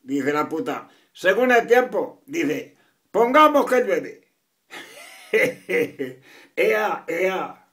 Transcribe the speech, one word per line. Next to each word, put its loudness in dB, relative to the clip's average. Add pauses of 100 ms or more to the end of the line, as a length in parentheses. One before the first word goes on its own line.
Dice -4
la 0
puta, -8 (220)
"Según 2
el 4
tiempo". 0
Dice, -6 (340)
"Pongamos 4
que 0
llueve". -4 (1040)
<laughs> -4 (340)
Ea, 0
ea. -6